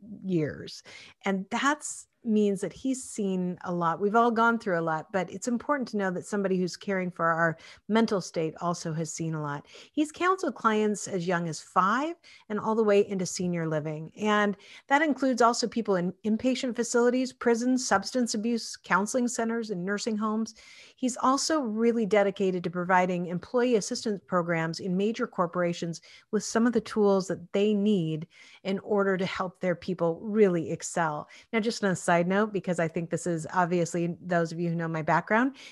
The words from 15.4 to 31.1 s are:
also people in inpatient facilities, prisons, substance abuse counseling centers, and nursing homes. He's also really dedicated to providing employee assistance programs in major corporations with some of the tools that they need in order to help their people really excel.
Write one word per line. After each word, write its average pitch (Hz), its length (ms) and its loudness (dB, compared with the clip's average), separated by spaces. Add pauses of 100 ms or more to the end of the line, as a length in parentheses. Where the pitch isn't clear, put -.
also 233 280 4
people 214 260 0
in 175 160 0 (140)
inpatient 247 500 0
facilities, 247 560 2
prisons, 247 560 0
substance 214 460 0
abuse 226 420 -2
counseling 208 540 0
centers, 226 400 -4
and 180 160 -4
nursing 208 320 -2
homes. 220 380 -2 (420)
He's 247 180 -2
also 277 460 2
really 226 460 2
dedicated 190 580 2
to 180 40 -2
providing 180 580 2
employee 240 480 0
assistance 208 520 -2
programs 165 540 0
in 185 160 -2
major 226 300 0
corporations 175 760 -2 (300)
with 208 120 0
some 233 240 2
of 233 60 2
the 220 80 2
tools 196 480 2
that 175 240 -6
they 208 200 2
need 175 540 2 (360)
in 190 160 -2
order 196 360 2
to 185 100 -2
help 180 360 -6
their 180 140 0
people 170 460 -2
really 202 500 4
excel. 160 580 -4 (240)